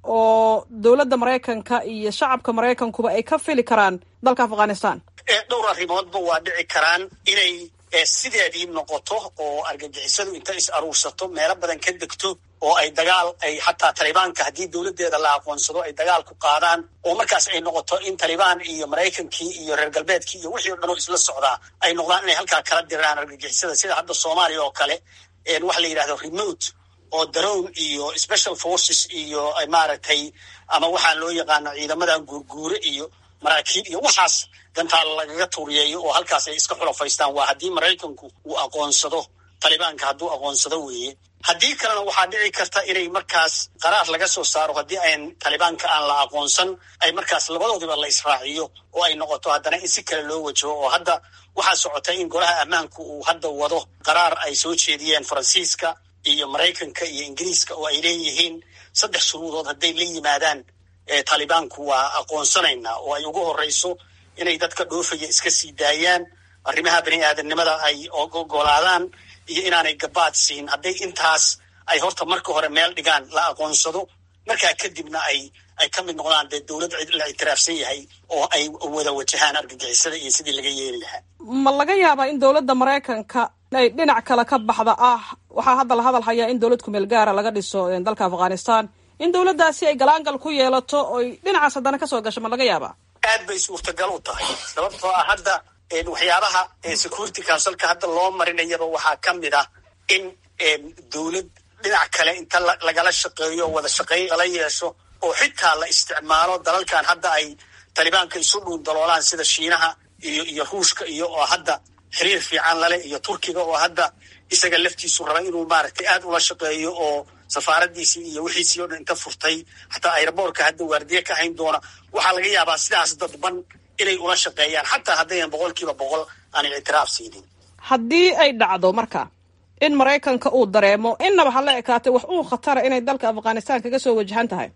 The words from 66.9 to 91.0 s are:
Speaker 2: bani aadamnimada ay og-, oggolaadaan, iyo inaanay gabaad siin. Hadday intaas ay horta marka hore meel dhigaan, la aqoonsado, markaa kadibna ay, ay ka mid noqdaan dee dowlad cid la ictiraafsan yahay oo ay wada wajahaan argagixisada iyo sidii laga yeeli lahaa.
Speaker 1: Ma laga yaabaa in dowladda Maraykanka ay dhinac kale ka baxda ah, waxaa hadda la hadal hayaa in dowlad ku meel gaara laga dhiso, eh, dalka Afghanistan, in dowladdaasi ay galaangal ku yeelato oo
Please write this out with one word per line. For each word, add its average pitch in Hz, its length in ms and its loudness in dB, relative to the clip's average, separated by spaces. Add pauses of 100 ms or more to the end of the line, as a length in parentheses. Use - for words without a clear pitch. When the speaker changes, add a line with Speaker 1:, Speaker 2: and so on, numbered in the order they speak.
Speaker 2:
bani 165 220 0
aadamnimada 156 580 2
ay 147 160 0 (140)
og-, 160 240 -4
oggolaadaan, 160 680 2 (440)
iyo 170 200 -4
inaanay 165 280 2
gabaad 156 400 0
siin. 143 320 -2
Hadday 165 260 -4 (100)
intaas 160 540 2 (300)
ay 151 120 0
horta 170 260 -2
marka 175 280 -2
hore 156 160 0
meel 165 240 2
dhigaan, 156 380 0
la 160 160 0
aqoonsado, 156 540 -2 (460)
markaa 214 260 0
kadibna 160 500 -8
ay, 139 160 -2 (380)
ay 156 120 0
ka 185 140 -4
mid 175 140 -8
noqdaan 151 320 0
dee 147 180 -6
dowlad 165 240 -6
cid 156 240 -4
la - 120 -2
ictiraafsan 151 500 0
yahay 139 220 -4 (300)
oo 143 220 0
ay 147 180 0
wada 147 420 -4
wajahaan 143 460 0
argagixisada 131 600 -2
iyo 135 140 -6
sidii 151 220 -2
laga 131 160 -4
yeeli 135 300 -6
lahaa. - 220 -12 (180)
Speaker 1:
Ma 269 320 0
laga 285 240 2
yaabaa 294 340 4
in 294 100 -4
dowladda 269 360 4
Maraykanka 254 680 0 (320)
ay 254 160 4
dhinac 262 360 2
kale 240 200 4
ka 262 140 2
baxda 220 380 2
ah, 240 260 4 (260)
waxaa 247 280 4
hadda 254 180 2
la 233 80 2
hadal 247 200 4
hayaa 233 260 2
in 254 100 0
dowlad 240 240 4
ku - 80 -10
meel 202 160 0
gaara 214 260 4
laga 208 180 2
dhiso, 190 380 -2
eh, 185 100 0
dalka 208 260 0
Afghanistan, 185 580 2 (360)
in 339 120 2
dowladdaasi 349 560 4
ay 294 80 4
galaangal 285 440 4
ku 311 120 -6
yeelato 262 480 2
oo 247 200 -2